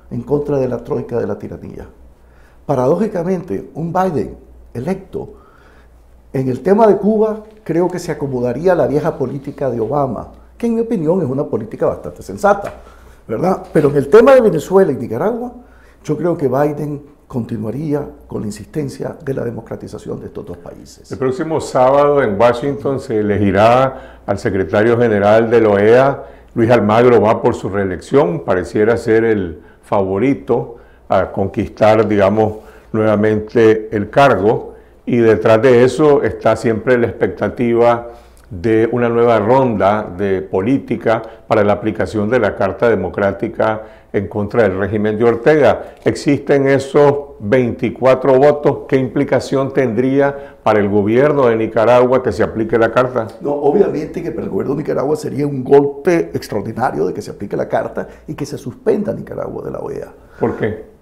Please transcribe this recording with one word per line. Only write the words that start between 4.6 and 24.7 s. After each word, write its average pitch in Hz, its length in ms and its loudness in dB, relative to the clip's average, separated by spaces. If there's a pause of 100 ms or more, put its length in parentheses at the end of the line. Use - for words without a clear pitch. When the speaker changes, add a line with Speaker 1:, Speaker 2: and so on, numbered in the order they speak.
Speaker 1:
electo 180 640 -10 (1000)
en 135 160 -4
el 127 140 -4
tema 214 240 4
de 202 100 6
Cuba 214 480 0 (180)
creo 170 260 0
que 175 100 -8
se 165 120 -8
acomodaría 135 640 -2
a 170 40 0
la 139 100 0
vieja 143 320 -2
política 139 520 -6
de 117 80 -4
Obama, 117 540 -4 (240)
que 240 120 -4
en 226 80 -2
mi 226 60 0
opinión 190 380 -2
es 139 80 -2
una 135 140 -2
política 208 440 -6
bastante - 360 -6
sensata, 202 520 -2 (520)
¿verdad? 139 460 -2
Pero 139 180 2
en 143 60 0
el 139 120 0
tema 247 280 6
de 254 40 6
Venezuela 185 520 2
y - 20 -4
Nicaragua, 185 580 -6 (520)
yo 151 120 -4
creo 165 200 -2
que 139 100 -2
Biden 147 560 -4 (240)
continuaría 127 840 -6 (200)
con - 140 -8
la 107 40 -6
insistencia 131 760 -8
de 135 140 -6
la 127 100 -6
democratización 113 760 -12
de 107 60 -14
estos 80 200 -14
dos 87 120 -14
países. - 520 -20
Speaker 2:
El 127 80 -10
próximo 135 420 -4
sábado 139 640 4
en 104 180 0
Washington 135 600 0
se 113 180 -4
elegirá 104 1080 2
al 101 140 -4
secretario 113 580 0